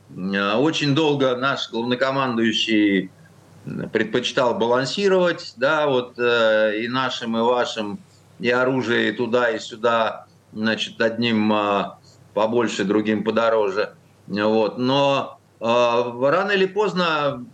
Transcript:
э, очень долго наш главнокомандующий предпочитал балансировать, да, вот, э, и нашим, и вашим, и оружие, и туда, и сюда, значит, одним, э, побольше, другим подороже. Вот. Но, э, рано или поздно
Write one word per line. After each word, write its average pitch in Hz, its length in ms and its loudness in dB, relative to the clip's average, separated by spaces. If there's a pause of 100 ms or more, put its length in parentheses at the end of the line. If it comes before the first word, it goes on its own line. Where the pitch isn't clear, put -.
(180)
э, 98 380 0
очень 147 400 2
долго 139 420 2
наш 131 340 -4
главнокомандующий 113 1400 0 (840)
предпочитал 120 640 0
балансировать, 165 1040 0
да, 147 300 0
вот, 123 320 0
э, 110 640 2
и 117 40 -4
нашим, 123 500 -4
и 113 40 2
вашим, 113 580 0 (400)
и 104 100 -2
оружие, 123 600 0
и - 40 0
туда, 120 380 0
и 107 80 -4
сюда, 113 680 -2 (280)
значит, 110 480 -4
одним, 113 520 0
э, 104 320 0 (480)
побольше, 110 500 0
другим 104 400 0
подороже. 110 720 0 (340)
Вот. 107 500 0
Но, 135 640 0 (220)
э, 110 40 -4
рано 120 840 2
или 190 140 2
поздно 170 880 -2